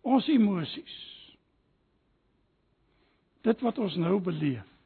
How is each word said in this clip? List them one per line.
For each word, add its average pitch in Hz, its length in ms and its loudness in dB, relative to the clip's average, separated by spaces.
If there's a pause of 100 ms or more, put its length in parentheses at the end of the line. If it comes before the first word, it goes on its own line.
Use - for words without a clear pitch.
Ons 254 220 4
emosies. 202 720 0 (2500)
Dit - 180 2
wat 233 160 -2
ons 180 240 -4
nou 185 160 2
beleef. 151 480 -4 (180)